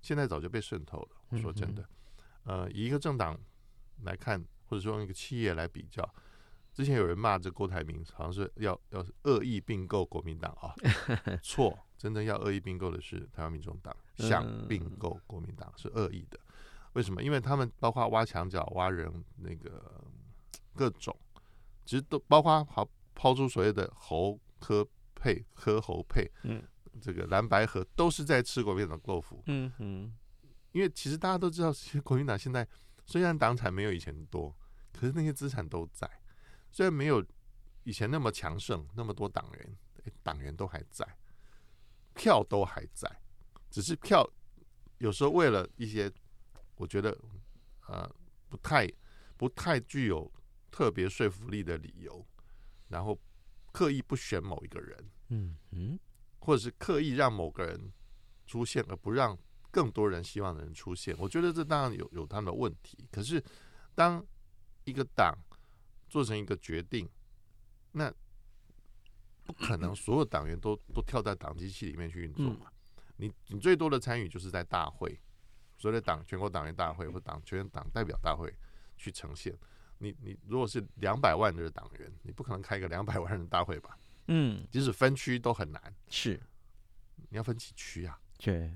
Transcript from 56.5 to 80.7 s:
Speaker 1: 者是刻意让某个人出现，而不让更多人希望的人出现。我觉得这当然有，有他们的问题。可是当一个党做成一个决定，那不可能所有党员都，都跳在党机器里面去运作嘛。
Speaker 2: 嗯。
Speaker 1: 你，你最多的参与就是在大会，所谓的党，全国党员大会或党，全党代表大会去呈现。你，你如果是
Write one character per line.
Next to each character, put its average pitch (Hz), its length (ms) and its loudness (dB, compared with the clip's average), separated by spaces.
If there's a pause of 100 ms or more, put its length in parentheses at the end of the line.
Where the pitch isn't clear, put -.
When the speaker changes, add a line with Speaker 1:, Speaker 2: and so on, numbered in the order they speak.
Speaker 1:
者 127 80 6
是 120 120 -4
刻 156 280 0
意 156 100 0
让 127 220 6
某 87 160 -2
个 87 160 -4
人 90 280 -6 (520)
出 117 200 -4
现， 117 240 0
而 95 80 -6
不 101 160 -4
让 117 260 2 (320)
更 143 200 4
多 107 200 4
人 87 120 -2
希 - 180 -6
望 92 140 -2
的 78 80 -8
人 80 120 -10
出 90 200 -8
现。 87 240 -6
我 95 100 -4
觉 165 120 0
得 170 120 2
这 156 120 0
当 147 180 2
然 120 120 0
有， 87 180 -6
有 82 140 -6
他 95 100 -6
们 104 100 -2
的 90 60 -2
问 120 180 0 (120)
题。 - 280 -18
可 101 120 -4
是 139 200 0 (520)
当 170 280 6 (640)
一 135 80 -6
个 131 100 -2 (120)
党 87 200 6 (720)
做 147 140 2
成 110 140 0
一 104 80 -2
个 101 140 0
决 82 240 -4
定， 92 260 -4 (840)
那 151 200 -2 (1300)
不 - 100 -10
可 - 240 0
能 87 180 -2
所 120 220 2
有 151 60 6
党 76 220 0
员 85 120 -2
都， 107 180 0 (160)
都 - 80 0
跳 120 220 0
在 101 120 0
党 78 220 -8
机 90 140 -6
器 98 160 -8
里 76 100 -6
面 85 140 -4
去 85 140 -8
运 78 100 -8
作 139 160 0
嘛。 - 160 -10
Speaker 2:
嗯。 - 60 -20 (440)
Speaker 1:
你， 104 160 -6 (140)
你 101 120 -8
最 180 160 8
多 160 140 2
的 135 100 4
参 120 220 0
与 95 80 -4
就 90 100 -8
是 90 120 -8
在 90 120 0
大 82 280 0
会， 80 280 -6 (600)
所 107 120 0
谓 113 60 2
的 113 40 2
党， 80 260 0
全 95 120 -6
国 101 120 0
党 80 160 -2
员 82 100 -6
大 85 160 0
会 82 160 -6
或 82 100 -6
党， 78 240 -8
全 95 280 -4
党 - 200 -8
代 117 140 0
表 76 180 -4
大 78 140 2
会 80 180 -6 (440)
去 - 120 -8
呈 76 240 -10
现。 - 220 -8 (400)
你， 104 240 -8
你 98 260 -12
如 117 120 0
果 123 80 2
是 104 200 -4 (100)